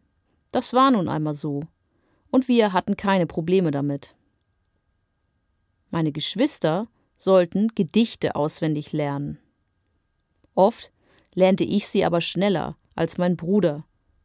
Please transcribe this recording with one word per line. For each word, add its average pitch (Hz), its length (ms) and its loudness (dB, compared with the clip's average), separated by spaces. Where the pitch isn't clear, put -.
Das - 200 -4
war 262 200 4
nun 185 160 0
einmal 151 260 -2
so. 147 300 -6
Und 254 180 0
wir 220 240 4
hatten 190 240 0
keine 190 300 0
Probleme 170 460 0
damit. 143 440 -6
Meine 160 220 -2
Geschwister 180 760 -2
sollten 190 560 2
Gedichte 208 640 0
auswendig 151 560 -2
lernen. 143 460 -4
Oft - 380 0
lernte 185 300 4
ich - 240 -2
sie 190 160 2
aber 165 180 0
schneller 170 560 -2
als 165 240 -2
mein 180 180 0
Bruder, 170 480 0